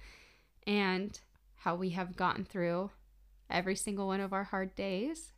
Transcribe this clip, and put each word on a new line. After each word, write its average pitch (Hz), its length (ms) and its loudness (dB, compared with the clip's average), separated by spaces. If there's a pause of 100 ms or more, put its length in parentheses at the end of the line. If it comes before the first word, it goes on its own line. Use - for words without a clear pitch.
(680)
and 202 520 2 (360)
how - 180 0
we 185 160 0
have 180 260 -2
gotten 190 300 2
through 175 460 0 (580)
every 185 260 2
single 196 320 -2
one 190 120 2
of 196 120 -2
our 196 140 0
hard 190 300 -2
days. 196 640 -2